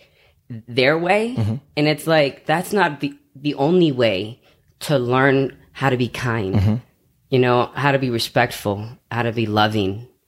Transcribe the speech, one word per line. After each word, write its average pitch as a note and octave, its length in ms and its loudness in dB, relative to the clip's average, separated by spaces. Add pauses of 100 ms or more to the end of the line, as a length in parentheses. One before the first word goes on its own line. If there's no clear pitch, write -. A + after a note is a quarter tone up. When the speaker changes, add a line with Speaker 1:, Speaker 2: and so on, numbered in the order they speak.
(680)
Speaker 1:
their C3 300 2
way. G#3 400 0
Speaker 2:
Mm-hmm. A2 180 -2 (220)
Speaker 1:
And D3 100 2
it's D3+ 200 -2
like, D#3 380 0
that's E3 280 -4
not F3 280 0
the, C#3+ 120 -4 (220)
the C#3 200 -6
only E3 360 2
way A2 500 -2 (400)
to D3+ 160 0
learn C3 600 2 (160)
how C3+ 160 -2
to B2+ 80 0
be B2 100 0
kind, A2+ 480 -4
Speaker 2:
Mm-hmm. G#2 200 2 (540)
Speaker 1:
you C3 100 2
know, B2 360 4
how C#3 160 0
to C#3 80 2
be C3 100 -2
respectful, A2+ 800 -2 (240)
how A#2 120 -2
to A#2 80 -2
be A2+ 140 -2
loving G#2+ 600 0 (200)